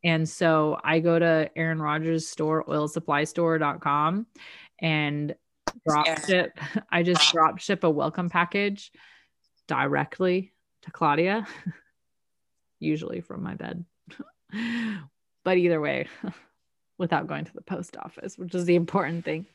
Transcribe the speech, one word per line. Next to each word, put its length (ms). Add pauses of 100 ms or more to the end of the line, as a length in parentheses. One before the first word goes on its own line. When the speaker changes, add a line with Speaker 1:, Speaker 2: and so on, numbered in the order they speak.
Speaker 1:
And 240
so 560
I 160
go 200
to 360
Aaron 260
Rodgers' 460
store, 420
oil 180
supply 380
store 320
dot 240
com, 440 (540)
and 560 (520)
drop 200
Speaker 2:
Yeah. 180
Speaker 1:
ship. 340 (140)
<laughs> 160
I 140
just 280
drop 280
ship 240
a 60
welcome 400
package 640 (760)
directly 840 (300)
to 80
Claudia, 540 (200)
<laughs> 1120
usually 420
from 220
my 120
bed. 300 (680)
<laughs> 520 (400)
But 140
either 220
way, 280 (160)
<laughs> 720
without 300
going 180
to 80
the 80
post 360
office, 380
which 200
is 100
the 100
important 500
thing. 300